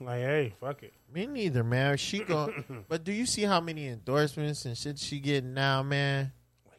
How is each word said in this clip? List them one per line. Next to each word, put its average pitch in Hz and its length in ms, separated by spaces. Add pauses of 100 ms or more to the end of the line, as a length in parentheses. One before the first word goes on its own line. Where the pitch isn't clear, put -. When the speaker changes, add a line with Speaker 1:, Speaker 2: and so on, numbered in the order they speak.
Speaker 1:
Like, 123 200
hey, 131 400
fuck 135 240
it. 101 80 (200)
Speaker 2:
Me 185 140
neither, 196 380
man. 135 340
She 196 220
gon-, 151 640
Speaker 1:
<clears throat> - 40
Speaker 2:
but 160 160
do 196 80
you 233 140
see 214 160
how 190 180
many 156 280
endorsements 147 760
and 117 140
shit 147 200
she - 220
getting 135 320
now, 135 300
man? 139 500 (460)